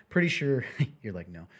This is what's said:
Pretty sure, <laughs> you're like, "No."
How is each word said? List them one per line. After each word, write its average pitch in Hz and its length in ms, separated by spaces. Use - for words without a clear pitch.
Pretty 175 180
sure, 139 360
<laughs> - 200
you're 104 120
like, 87 140
"No." 82 180